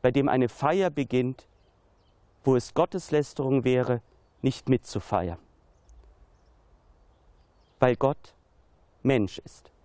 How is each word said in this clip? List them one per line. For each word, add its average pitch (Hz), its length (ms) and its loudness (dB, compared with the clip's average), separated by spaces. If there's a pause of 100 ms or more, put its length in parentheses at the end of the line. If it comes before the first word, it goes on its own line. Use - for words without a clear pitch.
bei 127 80 4
dem 135 180 2
eine 123 200 2
Feier 175 420 0
beginnt, 127 560 -2 (960)
wo 131 120 4
es - 200 -4
Gotteslästerung 143 880 0
wäre, 127 400 0 (400)
nicht 135 260 -2
mitzufeiern. 92 720 -2 (2500)
Weil 127 160 4
Gott - 400 -4 (680)
Mensch 117 380 0
ist. - 320 -20 (120)